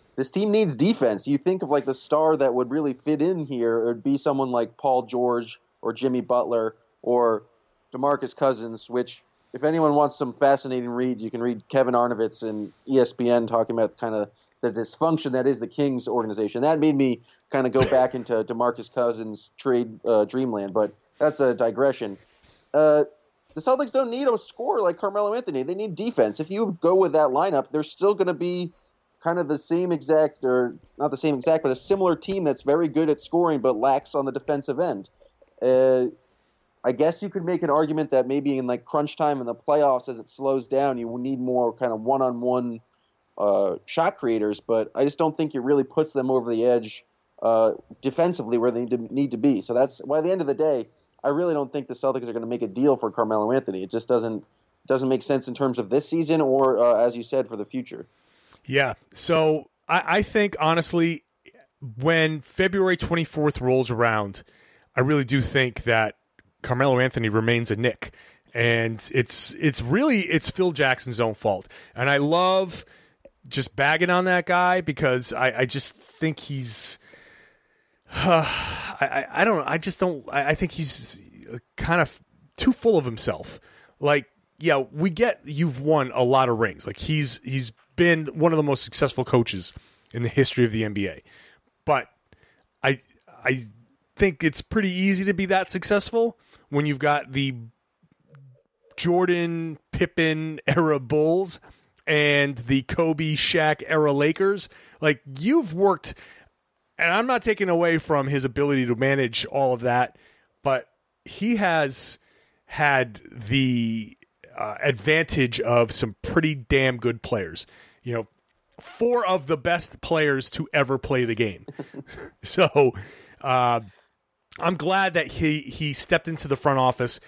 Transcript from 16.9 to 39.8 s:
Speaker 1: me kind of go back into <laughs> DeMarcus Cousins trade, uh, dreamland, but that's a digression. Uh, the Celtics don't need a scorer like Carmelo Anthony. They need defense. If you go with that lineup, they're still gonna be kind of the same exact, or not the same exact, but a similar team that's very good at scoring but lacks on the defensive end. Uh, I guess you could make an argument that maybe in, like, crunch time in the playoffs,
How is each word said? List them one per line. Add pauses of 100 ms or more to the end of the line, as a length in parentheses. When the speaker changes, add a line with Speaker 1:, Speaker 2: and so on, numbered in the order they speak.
Speaker 1:
me (300)
kind
of
go
back
into
<laughs>
DeMarcus
Cousins
trade,
uh,
dreamland,
but (260)
that's
a
digression. (560)
Uh, (500)
the
Celtics
don't
need
a
scorer
like
Carmelo
Anthony.
They
need
defense.
If
you
go
with
that
lineup,
they're
still
gonna
be (500)
kind
of
the
same
exact,
or (220)
not
the
same
exact,
but
a
similar
team
that's
very
good
at
scoring
but
lacks
on
the
defensive
end. (540)
Uh, (800)
I
guess
you
could
make
an
argument
that
maybe
in,
like,
crunch
time
in
the
playoffs,